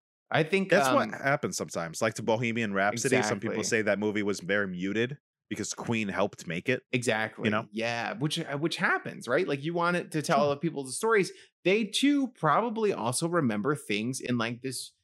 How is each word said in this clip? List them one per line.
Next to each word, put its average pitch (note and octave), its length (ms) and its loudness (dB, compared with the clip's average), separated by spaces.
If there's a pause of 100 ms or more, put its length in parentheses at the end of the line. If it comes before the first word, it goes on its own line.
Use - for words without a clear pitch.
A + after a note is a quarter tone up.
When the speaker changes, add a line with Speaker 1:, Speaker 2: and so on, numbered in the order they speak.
(300)
Speaker 1:
I D#3 140 4
think, F#3+ 260 0
Speaker 2:
That's - 200 4
Speaker 1:
um, - 60 4
Speaker 2:
what A3+ 160 0
happens C3+ 440 0
sometimes. E2 460 -6
Like, A2+ 140 2
to A#2 80 -8
Bohemian A2+ 500 0
Rhapsody, G#2+ 500 2
some A2 160 0
people G#2 200 -4
Speaker 1:
Exactly. G#2+ 40 -2
Speaker 2:
say A2 200 2
that G2+ 160 2
movie G#2 240 0
was G2 180 -2
very G2 260 0
muted G2+ 500 -2 (320)
because G#2 240 -6
Queen A2 360 -2
helped F#2 380 -2
make E2+ 200 -6
it. B2+ 140 2 (100)
Speaker 1:
Exactly. A2 540 -2
Speaker 2:
You G#2+ 60 2
know? G#2+ 200 0
Speaker 1:
Yeah, A2 440 -2
which, D3 220 -4
uh, D3 200 -6
which D#3+ 180 -4
happens, G3+ 540 -4
right? C3 180 2
Like, C#3 160 -2
you E3 100 -4
want F3 220 0
it E3 160 -4
to D#3 100 -2
tell D3 180 4
Speaker 2:
Hmm. D3 120 4
Speaker 1:
other C#3+ 80 0
people's C#3 380 -4
stories. A3 340 2 (320)
They, G#3 220 4
too, C#4 520 2
probably G#3 540 2
also B2+ 380 0
remember C#3 480 2
things A2+ 420 -2
in, B2 180 -2
like, A#2+ 240 -2
this C3 300 -8 (120)